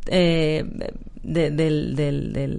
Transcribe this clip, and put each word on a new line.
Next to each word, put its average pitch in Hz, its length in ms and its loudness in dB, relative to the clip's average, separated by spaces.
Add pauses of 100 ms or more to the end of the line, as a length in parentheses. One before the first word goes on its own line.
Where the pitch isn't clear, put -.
eh, 165 580 4 (580)
de, 151 300 0
del, 151 420 0
del, 143 380 -2
del, 135 260 -4